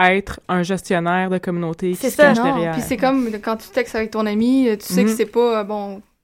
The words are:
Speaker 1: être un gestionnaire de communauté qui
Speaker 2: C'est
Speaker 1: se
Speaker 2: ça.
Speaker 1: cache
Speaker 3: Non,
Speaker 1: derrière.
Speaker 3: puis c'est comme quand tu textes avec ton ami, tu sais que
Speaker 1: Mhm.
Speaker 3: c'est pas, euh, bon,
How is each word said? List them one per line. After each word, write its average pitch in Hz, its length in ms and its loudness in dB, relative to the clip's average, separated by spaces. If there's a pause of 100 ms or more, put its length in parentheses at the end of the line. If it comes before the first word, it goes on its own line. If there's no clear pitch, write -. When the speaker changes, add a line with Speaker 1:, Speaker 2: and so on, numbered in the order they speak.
(120)
Speaker 1:
être 196 360 -2
un 180 160 2
gestionnaire 180 680 0
de 185 100 0
communauté 175 520 -4
qui 180 60 -2
Speaker 2:
C'est 262 120 -4
Speaker 1:
se 233 60 -6
Speaker 2:
ça. 202 120 6
Speaker 1:
cache 226 100 6
Speaker 3:
Non, 233 80 0
Speaker 1:
derrière. 165 260 0
Speaker 3:
puis 240 100 -4
c'est 240 160 -4
comme 262 320 0 (140)
quand 226 140 -4
tu - 120 -14
textes 247 260 -4
avec 220 160 -4
ton 220 140 -2
ami, 233 440 2 (100)
tu - 140 -10
sais 185 100 4
que 214 60 4
Speaker 1:
Mhm. 220 80 0
Speaker 3:
c'est 226 80 0
pas, 233 340 0
euh, 208 60 -2
bon, 202 360 -8 (220)